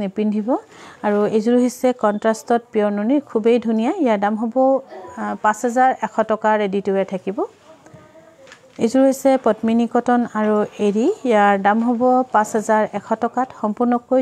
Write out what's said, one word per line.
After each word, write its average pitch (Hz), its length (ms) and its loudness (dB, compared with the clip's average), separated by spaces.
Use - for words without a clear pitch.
নিপিন্ধিব। 208 460 -2
আৰু 208 120 2
এইযোৰ 226 260 2
হৈছে 247 260 0
কণ্ট্ৰাষ্টত 220 560 0
পিয়ৰ 208 240 0
নুনি, 220 240 0
খুবেই 233 380 0
ধুনীয়া। 226 340 -2
ইয়াৰ 220 200 2
দাম 214 160 0
হ'ব, 226 140 -4
আ, 208 240 -6
পাঁচ 214 240 0
হেজাৰ 254 240 2
এশ - 80 -14
টকা 214 200 0
ৰেডি 196 260 -2
টু 202 100 -2
ৱেৰ 190 180 0
থাকিব। 190 220 -8
এইযোৰ 262 220 2
হৈছে 269 240 2
পদ্মিনী 226 500 0
কটন 247 260 0
আৰু 214 180 0
এৰী, 214 200 0
ইয়াৰ 202 240 4
দাম 208 200 2
হ'ব 240 160 0
পাঁচ 214 220 2
হেজাৰ 214 260 0
এশ - 100 -12
টকাত। 247 240 -4
সম্পূৰ্ণকৈ 240 600 0